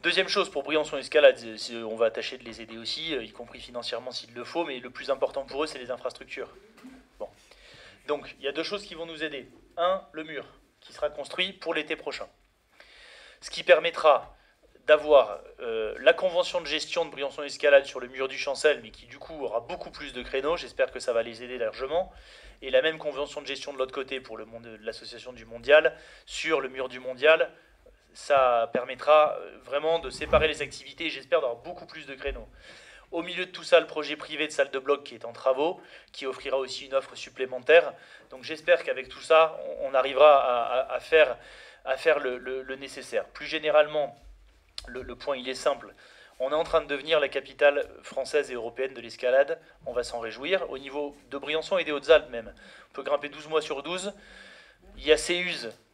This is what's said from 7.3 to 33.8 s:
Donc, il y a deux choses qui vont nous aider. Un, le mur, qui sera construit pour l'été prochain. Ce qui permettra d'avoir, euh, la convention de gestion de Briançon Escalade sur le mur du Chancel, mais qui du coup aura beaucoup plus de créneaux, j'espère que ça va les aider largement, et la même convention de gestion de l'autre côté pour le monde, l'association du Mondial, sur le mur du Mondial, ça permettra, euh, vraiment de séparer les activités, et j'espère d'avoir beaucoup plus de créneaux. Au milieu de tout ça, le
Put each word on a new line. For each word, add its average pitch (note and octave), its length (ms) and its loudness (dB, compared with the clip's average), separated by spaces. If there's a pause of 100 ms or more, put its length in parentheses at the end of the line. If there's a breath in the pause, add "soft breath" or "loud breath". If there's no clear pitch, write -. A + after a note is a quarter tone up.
Donc, C#3+ 320 -6
il C3+ 60 -14
y - 20 -2
a D3 60 -4
deux D#3+ 100 -4
choses G3+ 220 -8
qui E3+ 100 -16
vont E3 100 -10
nous D#3+ 180 -10
aider. D3+ 260 -8 (260)
Un, F#3 360 0
le D#3 120 -12
mur, D3 220 -12 (360)
qui - 120 -20
sera D3 160 -4
construit F3+ 420 -6
pour E3 220 -8
l'été D3+ 220 -4
prochain. C3 320 -10 (1120 loud breath)
Ce - 80 -14
qui E3 140 -10
permettra D#3 720 4 (500 soft breath)
d'avoir, D3 540 6 (220)
euh, A2 380 -6
la D3 140 6
convention F3+ 480 -2
de D#3 40 -12
gestion D#3 400 -4
de D3 40 -14
Briançon C#3 320 -8
Escalade C#3+ 440 6
sur - 140 -10
le B2 80 -10
mur C3 200 -4
du C3+ 100 -8
Chancel, C3+ 460 2
mais A2 80 -18
qui - 140 -20
du - 120 -20
coup D#3 260 -12
aura A2+ 180 -4
beaucoup F3+ 280 -12
plus C#3+ 240 -14
de B2 80 -8
créneaux, C3+ 360 -2
j'espère C3 340 -2
que C3 80 -10
ça - 140 -4
va A2+ 100 2
les A#2+ 180 -10
aider B2 160 -10
largement, C3+ 540 -4 (500 loud breath)
et C3+ 80 -10
la C3 120 6
même D#3+ 160 -2
convention C#3+ 440 -8
de C#3 60 -14
gestion C#3+ 260 -10
de C3+ 40 -12
l'autre C3 160 -2
côté C3+ 260 -6
pour A2+ 180 -14
le A2 80 -12
monde, A2+ 220 -18 (140)
l'association A2+ 520 -12
du A2+ 120 -18
Mondial, C#3 520 6 (280 loud breath)
sur D#3 360 0
le C3+ 80 -6
mur B2+ 200 -6
du B2+ 100 -14
Mondial, C#3+ 500 4 (640 soft breath)
ça B2 600 2
permettra, C3+ 640 4
euh, - 240 -14
vraiment D#3 360 -2
de C3 100 -8
séparer D3+ 380 2
les D3 140 -4
activités, C#3 440 -10
et D#3 40 -2
j'espère C#3 320 0
d'avoir A#2+ 160 -4
beaucoup E3+ 300 -14
plus D#3 180 -16
de C3+ 80 -14
créneaux. C3 340 -10 (640 loud breath)
Au E3+ 100 -4
milieu F3+ 240 -6
de F#3 60 -20
tout E3+ 120 -14
ça, E3+ 160 8
le D#3 60 2